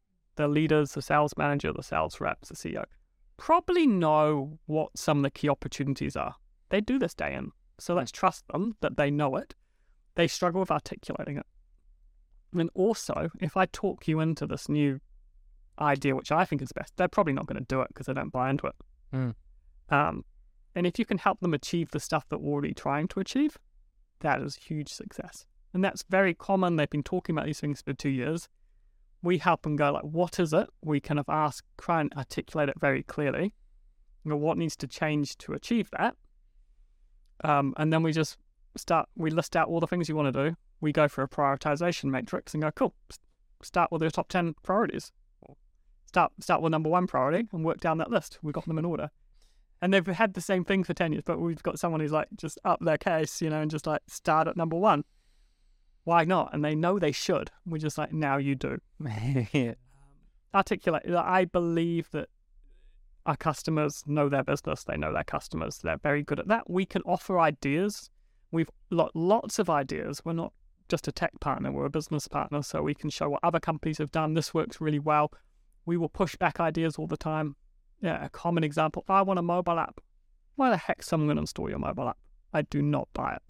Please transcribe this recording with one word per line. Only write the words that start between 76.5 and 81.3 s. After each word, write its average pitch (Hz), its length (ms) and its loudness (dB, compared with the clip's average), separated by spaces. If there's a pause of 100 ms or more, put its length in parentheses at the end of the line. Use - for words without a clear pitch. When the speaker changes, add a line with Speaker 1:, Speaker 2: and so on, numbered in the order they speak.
Speaker 1:
ideas 165 380 0
all 156 100 -6
the 160 100 -4
time. 156 380 -2 (460)
Yeah, 160 220 -2
a 143 60 -8
common 170 340 0
example. 156 440 0
"I 196 160 6
want 185 160 2
a - 40 2
mobile 175 360 0
app." - 200 -4 (560)
Why 262 140 4
the 196 80 4
heck's - 300 -4
someone 156 200 2
gonna 147 140 2